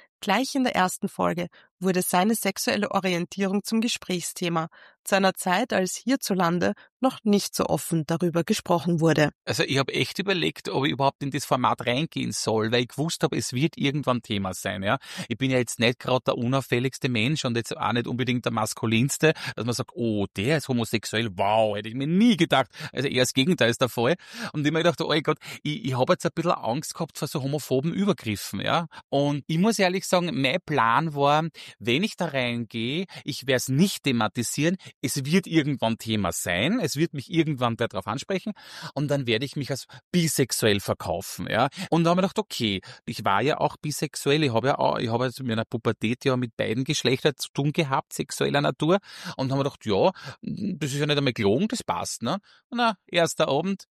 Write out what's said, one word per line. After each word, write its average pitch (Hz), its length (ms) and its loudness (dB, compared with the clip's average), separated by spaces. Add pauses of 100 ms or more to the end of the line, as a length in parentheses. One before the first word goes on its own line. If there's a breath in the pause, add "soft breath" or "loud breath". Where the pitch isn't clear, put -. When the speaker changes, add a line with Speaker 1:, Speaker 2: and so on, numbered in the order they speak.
(200 soft breath)
Speaker 1:
Gleich 226 360 0
in 262 80 2
der 247 120 0
ersten 185 340 0
Folge 175 380 -2 (320 soft breath)
wurde 180 220 2
seine 185 320 2
sexuelle 202 580 0
Orientierung 190 720 -2
zum 226 160 0
Gesprächsthema, 170 880 -4 (340 loud breath)
zu 196 140 2
einer 190 160 4
Zeit, 196 400 0
als 185 240 0
hierzulande 185 760 2 (300 loud breath)
noch 254 220 0
nicht 202 300 2
so - 120 0
offen 160 400 0
darüber 170 400 0
gesprochen 175 560 0
wurde. 156 300 4 (120)
Speaker 2:
Also - 200 0
ich 135 140 0
hab 135 140 2
echt - 260 -2
überlegt, 180 520 -2
ob 139 160 0
ich 156 80 0
überhaupt 135 280 0
in 139 80 -4
das 135 140 -4
Format 123 420 2
reingehen 123 460 -2
soll, 110 400 0
weil 123 120 4
ich 120 40 -4
gewusst - 360 -4
hab, 160 100 0
es - 180 -4
wird 135 240 0
irgendwann 135 460 0
Thema 98 320 -4
sein. 98 280 -6
Ja? 104 160 2 (300 loud breath)
Ich 110 100 -4
bin 131 140 0
ja 127 60 2
jetzt 123 200 -2
nicht 117 220 2
grad 127 260 0
der - 120 2
unauffälligste 127 720 0
Mensch 123 340 0
und 120 140 -2
jetzt - 180 -4
auch - 160 -2
nicht 120 160 -2
unbedingt 123 380 -2
der 120 80 -2
maskulinste, 113 800 2 (240 loud breath)
dass 110 80 -4
man 120 100 -2
sagt, - 180 -6
„Oh, 107 320 0 (120)
der 139 220 0
ist - 100 -6
homosexuell, 113 640 -2
wow, 104 420 2
hätte 104 140 -6
ich 113 60 -10
mir 139 120 -4
nie 196 300 6
gedacht.“ 151 340 4 (220 loud breath)
Also 135 160 -2
eher 123 140 4
das - 100 2
Gegenteil 131 380 4
ist - 100 -6
der 123 80 4
Fall. 127 260 2 (380 loud breath)
Und 151 80 -2
ich 143 60 0
hab 156 60 2
mir 165 100 0
gedacht, 165 180 2
„Oh 147 200 0
Gott, 156 180 -2 (240 loud breath)
ich, 151 200 -6
ich 131 140 -2
hab 131 120 2
jetzt 180 160 0
ein 160 80 -2
bisschen 170 180 0
Angst 120 420 -4
gehabt - 240 -8
vor 156 100 -4
so 139 160 -6
homophoben 139 500 -2
Übergriffen.“ 113 680 -2
Ja? 151 260 0 (220 loud breath)
Und 143 380 0
ich 160 100 0
muss 214 220 2
ehrlich 185 280 0
sagen, 175 240 2
mein 135 340 0
Plan 139 480 2
war, 147 360 2 (300 loud breath)
wenn 120 240 2
ich - 120 -4
da 175 120 -2
reingehe, 120 800 -4 (180 loud breath)
ich 123 220 -6
werd's 127 200 2
nicht 156 360 2
thematisieren, 127 760 0 (240 loud breath)
es 131 240 -4
wird 175 220 2
irgendwann 135 500 2
Thema 104 340 0
sein, 113 480 0
es 151 180 -2
wird 160 180 0
mich - 160 -10
irgendwann 135 480 0
wer 113 80 2
drauf 95 180 -8
ansprechen 170 480 -4 (400 loud breath)
und 143 140 -2
dann 139 180 0
werde 117 180 2
ich 135 120 -6
mich 143 160 -4
als - 160 -6 (240 loud breath)
bisexuell 131 720 2
verkaufen. 92 680 -6
Ja? 123 200 2 (200 loud breath)
Und 170 140 4
da 170 80 4
hab 180 60 2
ich 185 40 2
gedacht, 190 160 -2
okay, 107 420 -2 (280 loud breath)
ich - 180 -8
war 101 160 4
ja 143 160 0
auch - 200 -2
bisexuell, 151 640 -2
ich 127 100 2
hab 120 120 2
ja 143 120 2
auch, 135 220 2
ich 117 100 -2
hab 117 100 0
also 127 220 -4
in 131 80 -4
meiner 110 160 -2
Pubertät 117 600 -2
ja 131 120 2
mit 123 180 -4
beiden 110 280 -2
Geschlechtern 135 540 2
zu - 140 -10
tun 143 200 0
gehabt, 151 420 -2
sexueller 143 480 -2
Natur, 151 380 2 (360 loud breath)
und 131 160 -2
hab 135 60 0
mir 139 60 0
gedacht, - 240 -6
„Ja, 110 240 4 (320 loud breath)
das 156 500 -6
ist 143 60 -4
ja 147 80 0
nicht 147 100 0
einmal 139 160 0
gelogen, 117 360 2
das - 140 -6
passt“, 92 380 -6
ne? 170 160 -2 (320 soft breath)
Na, 233 260 0 (120)
erster 160 400 2
Abend, 165 440 -2